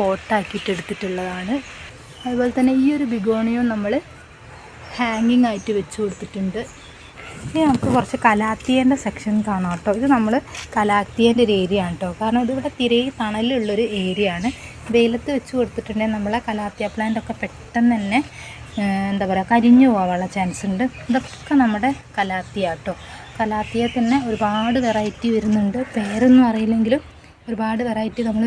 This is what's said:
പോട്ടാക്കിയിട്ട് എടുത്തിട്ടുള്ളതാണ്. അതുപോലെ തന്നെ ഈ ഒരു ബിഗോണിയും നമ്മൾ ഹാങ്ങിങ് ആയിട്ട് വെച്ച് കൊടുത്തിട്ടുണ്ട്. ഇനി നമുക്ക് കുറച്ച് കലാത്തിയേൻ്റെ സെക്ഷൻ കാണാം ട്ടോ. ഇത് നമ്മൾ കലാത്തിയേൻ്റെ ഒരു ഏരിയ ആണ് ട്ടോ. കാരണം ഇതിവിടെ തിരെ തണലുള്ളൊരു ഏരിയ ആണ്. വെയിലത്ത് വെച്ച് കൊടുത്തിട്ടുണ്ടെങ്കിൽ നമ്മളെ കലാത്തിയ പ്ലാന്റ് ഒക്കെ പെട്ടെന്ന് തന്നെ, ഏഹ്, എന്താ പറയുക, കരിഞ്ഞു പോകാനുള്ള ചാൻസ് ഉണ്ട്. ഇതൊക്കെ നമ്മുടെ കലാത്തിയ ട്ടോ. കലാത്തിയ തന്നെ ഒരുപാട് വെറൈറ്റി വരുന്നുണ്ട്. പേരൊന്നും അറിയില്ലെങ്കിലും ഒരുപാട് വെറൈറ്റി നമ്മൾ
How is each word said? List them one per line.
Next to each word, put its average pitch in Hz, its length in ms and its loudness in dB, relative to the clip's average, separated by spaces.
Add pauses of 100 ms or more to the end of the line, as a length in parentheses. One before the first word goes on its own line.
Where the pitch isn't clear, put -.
പോട്ടാക്കിയിട്ട് 196 720 -2
എടുത്തിട്ടുള്ളതാണ്. 185 800 -6 (720)
അതുപോലെ 247 320 0
തന്നെ 262 160 4 (100)
ഈ - 20 4 (100)
ഒരു 285 180 0
ബിഗോണിയും 226 580 0
നമ്മൾ 208 220 -2 (1040)
ഹാങ്ങിങ് 233 500 2
ആയിട്ട് 208 300 -4
വെച്ച് - 240 -6
കൊടുത്തിട്ടുണ്ട്. 190 580 -4 (840)
ഇനി 320 220 -2
നമുക്ക് 254 260 2
കുറച്ച് 240 320 0
കലാത്തിയേൻ്റെ 233 720 2 (100)
സെക്ഷൻ 208 280 -4 (140)
കാണാം 180 340 -2
ട്ടോ. 214 160 0
ഇത് 262 160 0
നമ്മൾ 220 200 2 (420)
കലാത്തിയേൻ്റെ 220 720 4
ഒരു 208 160 2
ഏരിയ 180 240 0
ആണ് 170 140 -6
ട്ടോ. 185 80 -4 (120)
കാരണം 220 260 2
ഇതിവിടെ 262 320 -4
തിരെ 240 220 4 (200)
തണലുള്ളൊരു 220 680 0 (180)
ഏരിയ 185 320 0
ആണ്. 202 140 -2 (440)
വെയിലത്ത് 233 420 2
വെച്ച് - 220 -6
കൊടുത്തിട്ടുണ്ടെങ്കിൽ 220 580 -2
നമ്മളെ 208 320 -2
കലാത്തിയ 208 460 -4
പ്ലാന്റ് 220 280 -2
ഒക്കെ 226 200 -8
പെട്ടെന്ന് 233 540 0
തന്നെ, 208 240 0 (640)
ഏഹ്, 196 280 0
എന്താ 196 200 0
പറയുക, 185 220 0
കരിഞ്ഞു 240 400 8
പോകാനുള്ള 185 340 0 (100)
ചാൻസ് 185 320 -4
ഉണ്ട്. 190 160 -2 (260)
ഇതൊക്കെ - 520 -2
നമ്മുടെ 220 280 2 (260)
കലാത്തിയ 190 580 -4 (120)
ട്ടോ. 180 80 -4 (440)
കലാത്തിയ 214 460 -2 (120)
തന്നെ 240 200 2 (120)
ഒരുപാട് 220 580 0
വെറൈറ്റി 214 500 -2
വരുന്നുണ്ട്. 208 420 2 (180)
പേരൊന്നും 233 540 6
അറിയില്ലെങ്കിലും 226 520 0 (460)
ഒരുപാട് 220 400 -2
വെറൈറ്റി 220 400 -2
നമ്മൾ 214 180 0